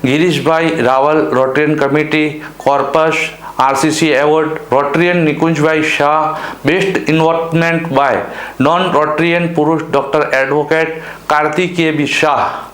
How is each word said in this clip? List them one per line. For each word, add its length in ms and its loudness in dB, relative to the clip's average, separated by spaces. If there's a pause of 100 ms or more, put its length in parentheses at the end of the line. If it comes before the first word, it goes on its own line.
ગિરીશભાઈ 800 0
રાવલ 300 2 (200)
રોટરીયન 420 2
કમિટી 480 0 (340)
કોર્પસ 560 0 (460)
આરસીસી 480 2 (120)
એવોર્ડ, 280 2 (220)
રોટરીયન 540 2
નિકુંજભાઈ 680 0
શાહ 260 2 (480)
બેસ્ટ 460 0
ઇન્વોલ્વમેન્ટ 760 0 (100)
બાય 220 2 (460)
નોન 200 2 (120)
રોટરીયન 580 0
પુરુષ 320 2
ડૉક્ટર 340 0 (200)
એડવોકેટ 500 0 (400)
કાર્તિકેય 680 0
બી 200 -2
શાહ. 260 2 (300)